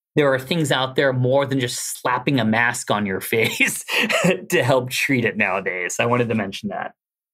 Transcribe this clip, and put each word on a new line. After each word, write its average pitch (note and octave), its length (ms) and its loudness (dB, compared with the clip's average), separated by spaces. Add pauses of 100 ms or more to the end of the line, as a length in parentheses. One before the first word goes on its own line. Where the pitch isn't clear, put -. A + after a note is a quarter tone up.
(140)
there C#3+ 180 4
are C3 60 2
things D#3 340 0
out C3 240 0
there C#3 160 4
more B2+ 320 2
than C3+ 160 -2
just - 400 -6
slapping B2+ 400 0
a G#2+ 40 2
mask A#2 460 0
on G#2 140 0
your F#2+ 160 -4
<laughs> - 120 -6
face A#2 520 0 (640)
to E3 140 2
help B2 260 2
treat B2+ 380 0
it G2+ 100 -2
nowadays. F#2 640 -2
I A#2 60 2
wanted A#2+ 240 2
to A2 40 -2
mention G2 360 -6
that. E2+ 240 -8 (380)